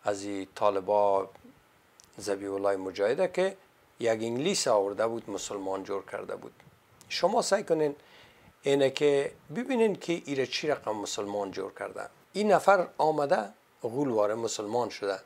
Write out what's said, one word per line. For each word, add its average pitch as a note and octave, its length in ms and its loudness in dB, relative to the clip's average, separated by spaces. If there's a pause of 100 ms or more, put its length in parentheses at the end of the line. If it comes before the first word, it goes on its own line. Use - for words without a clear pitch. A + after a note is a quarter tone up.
از G2+ 200 -2
این G2 300 -6
طالبا G2 720 2 (920)
ذبیح G2 320 -4
الله G2 240 0
مجاهده G2+ 520 0
که F#3 280 -2 (440)
یک A#2 100 2 (120)
انگلیس C3 460 -2
آورده G2+ 380 2
بود، A2+ 240 -6
مسلمان G2 520 -6
جور G2 300 -6
کرده G2 240 -8
بود. - 160 -16 (560)
شما G#3 340 0
سعی G3+ 220 0
کنین D3+ 300 0 (680)
اینه C#3 280 4
که C#3+ 420 2 (240)
ببینین A3+ 400 2
که - 160 -6
ایره C#3+ 340 -2
چی - 220 -4
رقم B2 240 -2
مسلمان G#2 580 -4
جور F#2+ 240 -8
کرده. G2+ 340 -10 (240)
این G#3 200 2
نفر F#3 360 6 (100)
آمده D#3 500 2 (340)
غول C3 260 0
واره G#2+ 260 4
مسلمان A2+ 540 -2
شده G2 380 -4